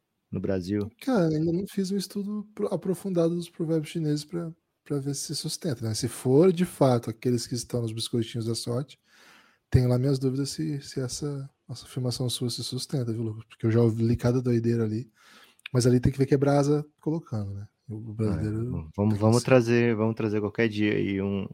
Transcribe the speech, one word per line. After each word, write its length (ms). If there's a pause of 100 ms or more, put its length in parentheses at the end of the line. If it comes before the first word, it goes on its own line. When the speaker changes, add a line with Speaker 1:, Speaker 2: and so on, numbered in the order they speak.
(300)
Speaker 1:
no 100
Brasil. 600
Speaker 2:
Cara, 280
ainda 240
não 140
fiz 240
um 60
estudo 580
pro-, 180
aprofundado 640
dos 140
provérbios 420
chineses 340
pra, 280 (320)
pra 140
ver 160
se 200
sustenta, 520
né? 80
Se 140
for, 440
de 120
fato, 460
aqueles 360
que 80
estão 280
nos 100
biscoitinhos 540
da 80
sorte, 460 (720)
tenho 180
lá 100
minhas 200
dúvidas 320
se, 320
se 180
essa, 500 (180)
essa 180
afirmação 440
sua 200
se 120
sustenta, 500
viu, 100
Lucas? 240
Porque 200
eu 40
já 100
ouvi 360
cada 260
doideira 420
ali. 260 (640)
Mas 140
ali 140
tem 120
que 60
ver 80
que 80
é 40
brasa 480 (140)
colocando, 540
né? 140 (200)
O 100 (160)
brasileiro 440
Speaker 1:
É, 120
vamos, 260
vamos, 220
Speaker 2:
tem 20
Speaker 1:
vamos 180
Speaker 2:
esse 60
Speaker 1:
trazer, 520
vamos 180
trazer 260
qualquer 280
dia 260
aí 260
um, 340